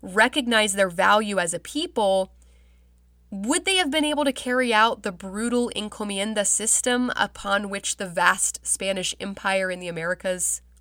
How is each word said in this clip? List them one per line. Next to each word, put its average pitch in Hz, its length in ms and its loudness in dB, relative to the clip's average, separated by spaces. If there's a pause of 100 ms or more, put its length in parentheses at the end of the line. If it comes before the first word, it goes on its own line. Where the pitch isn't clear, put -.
recognized 214 720 2
their 196 140 4
value 196 480 4
as 175 160 0
a 170 40 -4
people, 196 720 0 (1000)
would 220 340 -2
they 381 120 0
have 359 140 0
been 302 140 0
able 294 220 0
to 277 80 2
carry 247 400 -2
out 220 280 2
the 208 100 -4
brutal 220 640 -2
encomienda 208 720 -4
system 247 720 0
upon 202 540 -2
which 196 260 -6
the 202 120 -6
vast 180 580 2
Spanish 190 520 -2
Empire 196 520 -2
in 180 100 -6
the 180 80 -8
Americas 175 720 -4 (200)